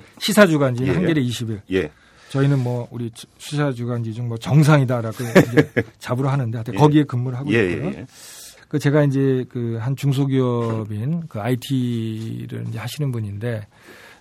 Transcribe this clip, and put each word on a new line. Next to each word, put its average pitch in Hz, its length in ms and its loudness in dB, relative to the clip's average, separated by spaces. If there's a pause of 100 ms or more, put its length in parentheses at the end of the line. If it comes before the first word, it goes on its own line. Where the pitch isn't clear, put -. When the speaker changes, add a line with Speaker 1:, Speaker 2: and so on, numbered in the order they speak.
(180)
Speaker 1:
시사주간지 151 640 4
Speaker 2:
예. 131 80 0
Speaker 1:
한겨레 170 300 2
이십일. 113 400 -4 (100)
Speaker 2:
예. 90 220 0 (380)
Speaker 1:
저희는 139 340 2
뭐 120 260 -4
우리 120 220 -8 (260)
시사주간지 120 760 -4
중 120 140 -6
뭐 113 120 -6
정상이다라고 131 840 4
Speaker 2:
<laughs> 120 300 4
Speaker 1:
이제 - 180 4 (300)
자부를 135 320 -2
하는데 120 260 -2
하여튼 117 160 -8
Speaker 2:
예. - 40 -4
Speaker 1:
거기에 147 260 6
근무를 127 340 -4
하고 139 140 -4
Speaker 2:
예, 107 220 4
Speaker 1:
있고요. 73 180 -4
Speaker 2:
예, - 60 -12
예. 117 80 -14 (600)
Speaker 1:
그 147 140 -4
제가 147 240 4
이제 135 460 2
그 117 280 -6
한 127 160 -4
중소기업인 127 1300 -2
그 107 120 -8
아이티를 117 1300 -4
이제 113 100 -8
하시는 131 320 -6
분인데 110 560 -6 (520)